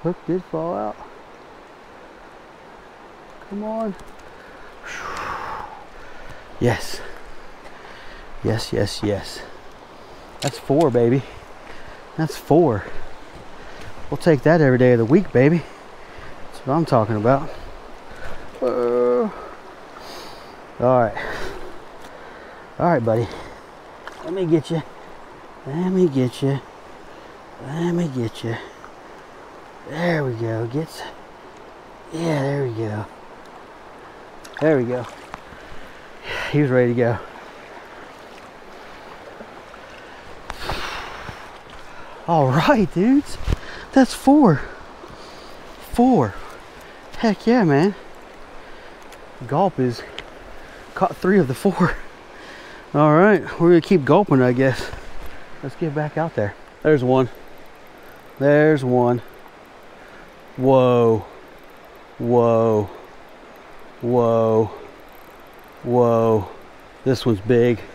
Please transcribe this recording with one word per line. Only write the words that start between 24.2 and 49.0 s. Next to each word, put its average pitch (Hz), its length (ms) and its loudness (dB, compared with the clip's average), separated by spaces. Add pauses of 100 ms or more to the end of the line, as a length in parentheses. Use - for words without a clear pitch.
Let 160 100 -8
me 185 140 -2
get 160 240 2
you. 160 100 -2 (840)
Let 170 220 -2
me 185 180 4
get 131 340 0
you. 139 180 0 (1080)
Let 165 240 -2
me 170 160 0
get 123 360 -4
you. 113 120 -4 (1300)
There 160 340 0
we 127 100 -2
go. 113 340 -4
Gets, 147 340 -6 (1120)
yeah, 160 280 -2
there 139 240 -2
we 120 80 -4
go. 107 320 -4 (1600)
There 151 160 4
we 123 80 2
go. 123 200 -4 (1500)
He 143 100 2
was 143 80 2
ready 123 240 4
to 120 40 0
go. 117 220 0 (4000)
All 156 200 4
right, 165 460 4
dudes. 254 440 2 (560)
That's 262 200 6
four. 262 480 6 (1300)
Four. 226 440 4 (840)
Heck 214 280 0
yeah, 233 180 6
man. 160 320 4 (1500)